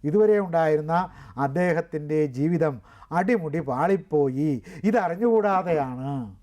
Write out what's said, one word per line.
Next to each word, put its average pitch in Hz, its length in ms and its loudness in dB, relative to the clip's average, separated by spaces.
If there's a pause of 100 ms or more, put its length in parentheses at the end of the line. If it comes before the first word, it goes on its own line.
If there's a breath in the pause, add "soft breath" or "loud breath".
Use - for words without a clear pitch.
ഇതുവരെ 208 260 4 (100)
ഉണ്ടായിരുന്ന 160 480 2 (520 loud breath)
അദ്ദേഹത്തിൻ്റെ 156 720 -2 (180)
ജീവിതം 156 380 0 (420 loud breath)
അടിമുടി 175 420 0 (120)
പാളിപ്പോയി. 151 800 0 (380 loud breath)
ഇതറിഞ്ഞുകൂടാതെയാണ്. 180 1200 0 (300)